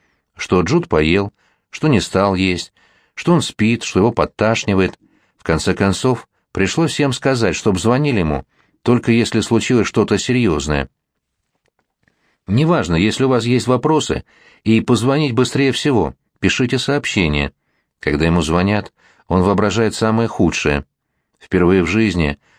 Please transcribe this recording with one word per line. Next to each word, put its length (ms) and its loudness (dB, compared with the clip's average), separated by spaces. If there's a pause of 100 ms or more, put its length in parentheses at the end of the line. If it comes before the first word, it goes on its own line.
(380)
Что 240 0
Джуд 260 0
поел, 460 0 (380)
что 160 -4
не 120 2
стал 360 0
есть, 380 -2 (420)
что 180 0
он 80 2
спит, 400 -2
что 180 -2
его 120 4
подташнивает. 880 0 (380)
В 60 -20
конце 300 0
концов, 540 0 (240)
пришлось 400 0
всем 220 -2
сказать, 420 0
чтоб 240 -2
звонили 400 0
ему, 260 -2 (380)
только 280 0
если 280 2
случилось 480 0
что-то 320 0
серьезное. 680 -2 (1600)
«Неважно, 500 2
если 280 2
у 60 2
вас 160 0
есть 200 0
вопросы, 580 0 (400)
и 180 2
позвонить 520 0
быстрее 380 0
всего, 420 0 (260)
пишите 380 0
сообщение». 760 -2 (460)
Когда 260 0
ему 160 2
звонят, 520 -2 (340)
он 140 2
воображает 540 0
самое 320 0
худшее. 580 -2 (540)
Впервые 440 2
в 40 -2
жизни 520 0 (200)